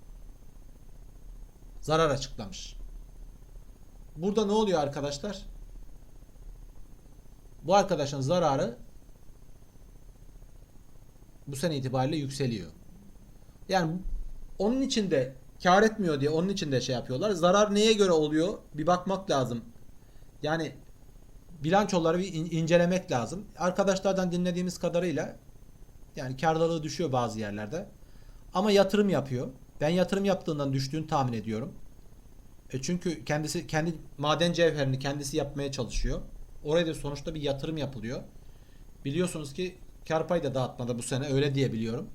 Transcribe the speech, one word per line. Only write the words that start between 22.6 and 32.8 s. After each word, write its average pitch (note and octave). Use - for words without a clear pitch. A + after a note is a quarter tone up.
lazım. B2
Arkadaşlardan F#3
dinlediğimiz F3
kadarıyla E3+
yani C3
karlılığı E3
düşüyor D#3
bazı A2+
yerlerde. G#2+
Ama G3+
yatırım G3
yapıyor. C3+
Ben D3
yatırım F3+
yaptığından D#3+
düştüğünü C3+
tahmin C3+
ediyorum. A2+
E C3